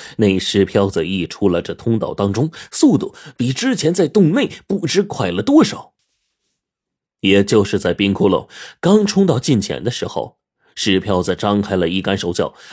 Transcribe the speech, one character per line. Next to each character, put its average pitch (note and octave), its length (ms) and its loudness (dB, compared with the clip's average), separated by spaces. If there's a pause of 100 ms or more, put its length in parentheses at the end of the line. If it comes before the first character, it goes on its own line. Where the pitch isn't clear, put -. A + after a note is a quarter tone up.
(180)
那 G2 200 4
石 G2 260 0
漂 G2+ 240 0
子 E2+ 180 -4
一 F2+ 200 -4
出 - 220 -2
了 F2 120 0
这 E2+ 140 -8
通 A#2 240 -2
道 - 160 -6
当 G2+ 180 -2
中， C3+ 200 -4 (180)
速 A#3+ 260 4
度 - 180 -6 (220)
比 B2+ 160 -2
之 B3 220 -2
前 E3 180 0
在 F3+ 140 2
洞 E3+ 260 4
内 C4+ 200 -2 (160)
不 F#3+ 180 -4
知 F#3+ 160 0
快 G2+ 300 -6
了 F2+ 100 -4
多 C#4+ 220 4
少。 - 300 -6 (1300)
也 G2 220 4
就 G2+ 220 2
是 F#2+ 160 -2
在 F2 140 0
冰 G2 180 0
窟 G2 160 2
窿 F#2 200 0 (320)
刚 G#3 240 4
冲 G3 220 2
到 C3 140 2
近 B2+ 200 2
前 C2+ 220 -6
的 A2 80 -4
时 - 160 -6
候， - 320 -8 (380)
石 F#2+ 240 0
漂 F#2+ 200 0
子 F2+ 140 -2
张 G#2 280 0
开 G2+ 120 -4
了 F2 140 0
一 F#2 140 -2
杆 F#2+ 140 -2
手 F2 160 -4
脚， F2 220 -4 (180)